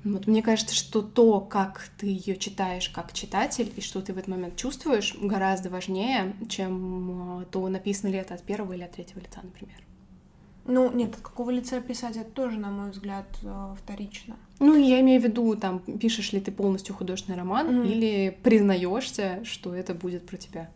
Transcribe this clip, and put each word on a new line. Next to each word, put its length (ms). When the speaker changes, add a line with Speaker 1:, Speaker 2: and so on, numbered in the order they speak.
Speaker 1:
Вот, 240
мне 160
кажется, 320
что 260
то, 400
как 560
ты 100
её 280
читаешь 540
как 240
читатель, 640
и 60
что 200
ты 120
в 40
этот 100
момент 280
чувствуешь, 640
гораздо 520
важнее, 640
чем, 960
э, 100
то, 180
написано 420
ли 80
это 160
от 80
первого 300
или 100
от 80
третьего 280
лица, 240
например. 340
Speaker 2:
Ну, 240
нет, 240
от 60
какого 300
лица 300
писать, 360
это 140
тоже, 280
на 120
мой 200
взгляд, 340
э, 340
вторично. 580
Speaker 1:
Ну, 180
я 240
имею 200
в 20
виду, 320
там, 240
пишешь 540
ли 60
ты 120
полностью 440
художественный 420
роман, 300
Speaker 2:
Мгм. 200
Speaker 1:
или 560
признаёшься, 1000
что 320
это 180
будет 320
про 120
тебя. 380